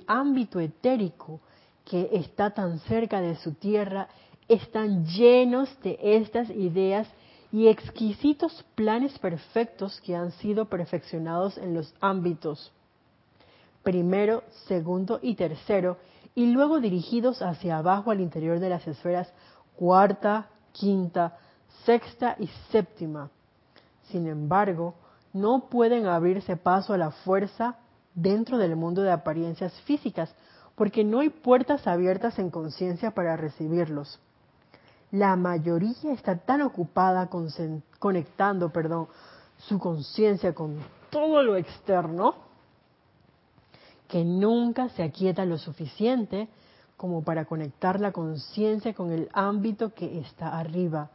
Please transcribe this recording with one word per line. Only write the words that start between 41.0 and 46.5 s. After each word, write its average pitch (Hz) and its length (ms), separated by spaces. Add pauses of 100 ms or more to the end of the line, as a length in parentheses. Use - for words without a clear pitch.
todo 302 320
lo 214 140
externo, 180 800 (1700)
que 170 180
nunca 226 640
se - 120
aquieta 185 420
lo 170 140
suficiente 208 920 (480)